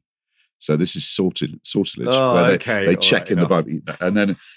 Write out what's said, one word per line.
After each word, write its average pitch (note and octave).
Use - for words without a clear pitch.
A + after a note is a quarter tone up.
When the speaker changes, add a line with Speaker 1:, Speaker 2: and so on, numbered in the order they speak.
Speaker 1:
So D2+
this E2+
is D#2+
sorted, E2
sortilege, -
Speaker 2:
Oh, C3
Speaker 1:
where -
they, G2
Speaker 2:
okay, G2+
Speaker 1:
they F#2
Speaker 2:
all -
Speaker 1:
check -
Speaker 2:
right, -
Speaker 1:
in F2+
Speaker 2:
enough. F2
Speaker 1:
the D#2+
Bible. -
And F#2
then, G2